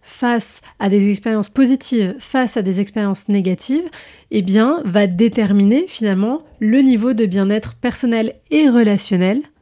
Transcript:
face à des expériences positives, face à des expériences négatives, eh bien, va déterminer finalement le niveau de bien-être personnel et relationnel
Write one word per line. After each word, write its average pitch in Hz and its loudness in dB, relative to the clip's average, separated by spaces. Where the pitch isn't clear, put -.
face - -4
à 202 -2
des 202 2
expériences 208 -2
positives, 254 0
face - -4
à 226 -2
des 190 -2
expériences 202 -4
négatives, 202 -2
eh 214 0
bien, 220 2
va 202 0
déterminer 202 2
finalement 214 -2
le 220 2
niveau 254 2
de 220 0
bien-être 202 -2
personnel 233 -2
et 302 4
relationnel 208 2